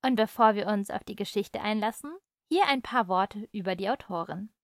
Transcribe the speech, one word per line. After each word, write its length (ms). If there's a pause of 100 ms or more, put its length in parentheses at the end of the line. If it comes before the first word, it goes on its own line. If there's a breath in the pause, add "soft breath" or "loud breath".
Und 140
bevor 380
wir 120
uns 220
auf 160
die 100
Geschichte 460
einlassen, 560 (340)
hier 180
ein 120
paar 260
Worte 460
über 240
die 140
Autorin. 600 (140)